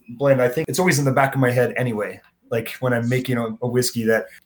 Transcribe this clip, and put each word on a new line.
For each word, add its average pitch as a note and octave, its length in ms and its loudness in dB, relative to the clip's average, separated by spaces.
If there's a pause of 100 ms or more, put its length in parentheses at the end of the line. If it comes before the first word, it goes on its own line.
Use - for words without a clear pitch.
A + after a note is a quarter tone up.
blend, C3+ 300 2
I B2 100 2
think D#3+ 200 -2
it's - 80 -4
always F3+ 220 2
in C#3+ 60 0
the C3+ 80 4
back C3+ 200 2
of C#3 80 -2
my B2 80 4
head A#2+ 260 2
anyway. G#2 460 -4 (300)
Like, A#2 220 -4
when B2+ 200 -2
I'm A#2 160 -2
making B2+ 300 0
a, A2+ 240 -6
a A#2+ 40 -4
whiskey, A#2 360 0
that, A2 220 2 (200)